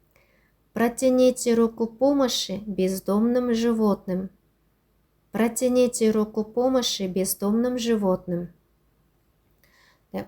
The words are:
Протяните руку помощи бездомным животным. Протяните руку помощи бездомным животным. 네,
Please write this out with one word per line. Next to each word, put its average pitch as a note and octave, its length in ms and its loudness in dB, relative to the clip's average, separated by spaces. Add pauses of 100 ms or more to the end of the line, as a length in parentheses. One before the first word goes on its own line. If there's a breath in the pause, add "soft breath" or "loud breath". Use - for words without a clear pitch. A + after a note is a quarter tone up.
(760)
Протяните B3+ 800 2
руку A3+ 340 0
помощи B3 800 0
бездомным G#3 840 0
животным. G#3+ 800 -2 (1000)
Протяните A#3+ 800 2
руку G#3+ 320 -2
помощи A#3+ 640 -2
бездомным G3+ 680 -2
животным. F#3 760 -2 (1600 soft breath)
네, G3 160 -8